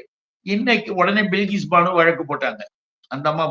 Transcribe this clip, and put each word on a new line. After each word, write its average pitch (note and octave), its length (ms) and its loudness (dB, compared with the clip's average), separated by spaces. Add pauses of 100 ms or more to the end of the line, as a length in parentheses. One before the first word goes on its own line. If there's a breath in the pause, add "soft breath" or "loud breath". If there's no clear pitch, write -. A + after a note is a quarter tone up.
(460)
இன்னைக்கு G#3+ 480 0
உடனே F#3+ 280 2
பில்கிஸ் G3 500 -2
பானு F3 220 4
வழக்கு E3 300 2
போட்டாங்க. C3+ 380 -6 (460)
அந்த C#3 220 -4
அம்மா D#3+ 220 0